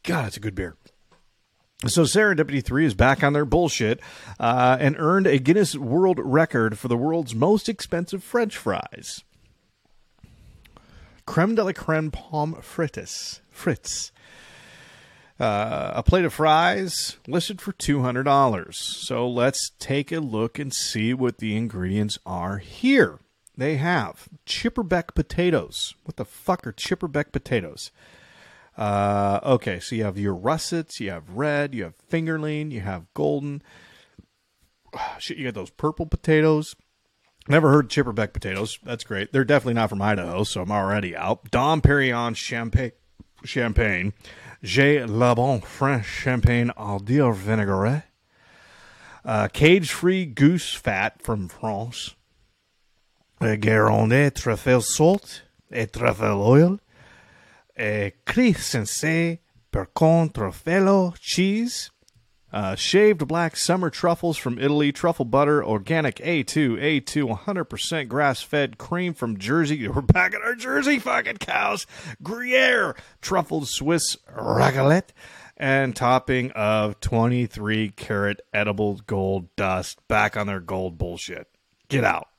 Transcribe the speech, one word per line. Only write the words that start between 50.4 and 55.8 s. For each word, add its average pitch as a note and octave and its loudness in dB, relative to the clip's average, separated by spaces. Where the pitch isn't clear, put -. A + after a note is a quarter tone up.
fat G#2 -4
from F#2+ -4
France. A2 -8
A A2 2
Guéronnet A2 4
truffle B2 2
salt - 2
et A2 -4